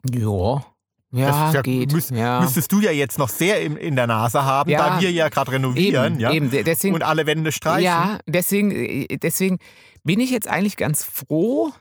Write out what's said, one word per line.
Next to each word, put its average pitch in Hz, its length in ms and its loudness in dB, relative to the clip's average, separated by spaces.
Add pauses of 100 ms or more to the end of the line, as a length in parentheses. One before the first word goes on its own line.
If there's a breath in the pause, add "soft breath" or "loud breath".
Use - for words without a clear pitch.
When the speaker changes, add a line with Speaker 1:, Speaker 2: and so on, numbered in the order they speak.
Speaker 1:
Ja. 110 540 -2 (480)
Speaker 2:
Das 123 100 -2 (140)
Speaker 1:
Ja, 151 140 2
Speaker 2:
ist 156 60 2
ja, 139 60 2
Speaker 1:
geht. 127 320 -2
Speaker 2:
müs-, 160 220 0
Speaker 1:
Ja. 120 260 0
Speaker 2:
müsstest 135 300 0
du 202 100 2
ja 208 100 2
jetzt 143 260 -2
noch 139 120 -2
sehr 180 320 0
in, 156 160 -4
in 160 180 -4
der 123 120 2
Nase 117 360 0
haben, 139 260 2
Speaker 1:
Ja. 156 260 2
Speaker 2:
da 175 60 0
wir 185 100 2
ja 160 180 2
grad 135 200 0
renovieren, 135 640 2
Speaker 1:
Eben, 147 60 -2
Speaker 2:
ja? 117 140 2
Speaker 1:
eben. 147 180 0
De-, 127 120 0
deswegen 165 320 0
Speaker 2:
Und 165 80 -2
alle 156 220 0
Wände 156 260 0
streichen. 170 340 0
Speaker 1:
Ja, 180 420 0
deswegen, 196 440 0
äh, 120 460 -4
deswegen 185 420 -2 (440 loud breath)
bin 190 160 2
ich 254 100 0
jetzt 247 180 -2
eigentlich 190 300 -2
ganz 147 260 -2
froh 240 760 -2